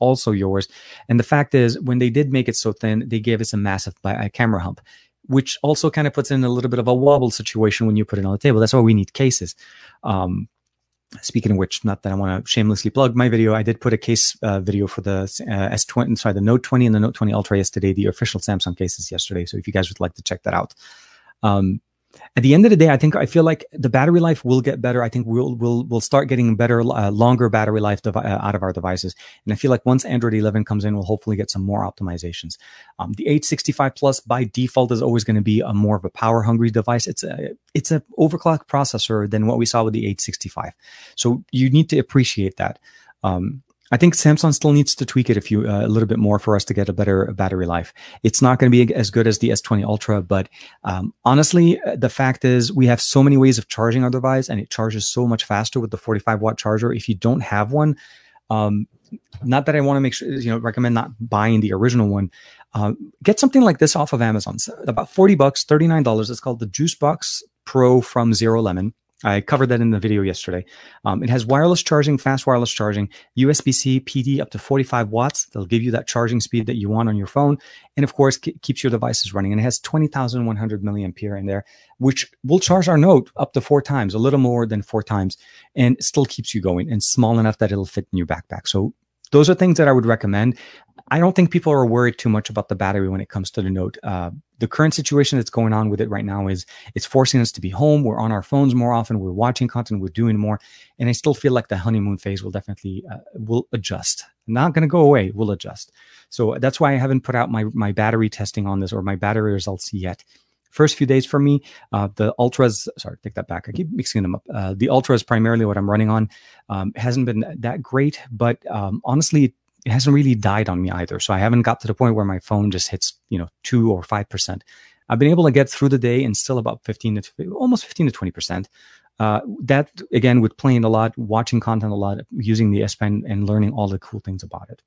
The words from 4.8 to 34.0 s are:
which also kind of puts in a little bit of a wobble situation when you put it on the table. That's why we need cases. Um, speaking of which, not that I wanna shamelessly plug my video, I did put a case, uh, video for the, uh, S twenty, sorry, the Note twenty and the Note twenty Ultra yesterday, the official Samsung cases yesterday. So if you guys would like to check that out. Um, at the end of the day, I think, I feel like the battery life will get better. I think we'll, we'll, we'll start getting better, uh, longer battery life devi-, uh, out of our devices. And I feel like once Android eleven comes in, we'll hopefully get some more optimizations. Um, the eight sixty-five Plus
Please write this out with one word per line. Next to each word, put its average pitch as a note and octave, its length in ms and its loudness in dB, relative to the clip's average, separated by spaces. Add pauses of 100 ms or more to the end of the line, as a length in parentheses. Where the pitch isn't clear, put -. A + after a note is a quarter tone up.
which C3 360 -2
also D3+ 280 0
kind D3+ 160 -2
of C3+ 60 -4
puts - 180 -4
in C3 140 0
a B2 60 0
little B2 180 -2
bit A#2+ 100 -2
of A#2 100 0
a B2 60 4
wobble C3 360 4
situation A2 560 0
when G#2+ 100 2
you G#2+ 80 2
put G2+ 140 -4
it G2 60 -2
on F#2+ 80 -2
the G2+ 60 -2
table. A#2 220 2
That's A2+ 140 2
why C3 60 6
we A2+ 120 6
need G2+ 220 0
cases. B2 420 -2 (480)
Um, F#2+ 420 -4 (760)
speaking G#2+ 300 -2
of G2 40 2
which, - 260 -4
not G2+ 200 -4
that G2 100 -6
I - 20 -4
wanna F#2+ 300 -4
shamelessly G#2+ 460 0
plug B2+ 260 2
my B2 140 2
video, A2+ 240 2
I A2 80 0
did A2 180 -2
put A#2 140 0
a G#2+ 40 2
case, - 440 -2
uh, G2 180 -2
video G2 260 -2
for - 140 -10
the, G2 220 -2 (280)
uh, G2 220 -2
S A2 140 -2
twenty, A#2+ 300 0
sorry, G2+ 180 0
the G2+ 80 -2
Note A#2+ 220 2
twenty B2 200 2
and A2+ 100 4
the G#2 60 4
Note G#2+ 140 0
twenty G#2 180 0
Ultra G#2 240 0
yesterday, F#2+ 380 0
the G2+ 100 0
official G2+ 360 -4
Samsung F2+ 360 -4
cases - 340 -6
yesterday. F2 360 -6
So G#2+ 100 -10
if G#2 100 -10
you - 60 -6
guys F#2 160 0
would F#2+ 120 -12
like F2+ 160 -4
to - 60 -20
check - 200 -8
that F#2 100 -4
out. F2+ 220 -4 (680)
Um, G2+ 380 0 (540)
at B2 80 2
the C3+ 120 6
end G3+ 120 10
of A3+ 40 6
the G3+ 60 8
day, D#3+ 120 8
I C#3 80 4
think, D3+ 180 2
I - 100 -2
feel E3 200 2
like D#3+ 280 0
the B2+ 160 -2
battery C#3+ 300 4
life E3 260 2
will B2+ 160 4
get B2+ 200 -2
better. B2 200 -2
I A#2 80 -2
think A2+ 200 -4
we'll, B2 260 0
we'll, A#2+ 300 -2
we'll A#2+ 160 -2
start C#3 280 2
getting A#2+ 280 2
better, A#2 240 4
uh, G#2+ 320 0
longer A#2 360 4
battery G#2+ 320 2
life G#2 220 0
devi-, G#2 160 -2
uh, G2+ 240 -2
out G2+ 140 -2
of F#2 80 -6
our F#2 80 -2
devices. F#2 420 -6 (300)
And G#2+ 80 -2
I G#2 40 -2
feel C3+ 140 0
like B2 160 0
once B2+ 180 4
Android A#2 300 -2
eleven G#2+ 300 0
comes G#2 200 -2
in, G#2 100 -2
we'll G2 100 -4
hopefully G#2+ 320 -4
get - 160 -6
some G2 100 -6
more G2+ 260 -4
optimizations. F2 720 -10 (400)
Um, F#2+ 140 -8
the G#2 160 -6
eight D3 160 0
sixty-five - 500 -2
Plus C#3 240 0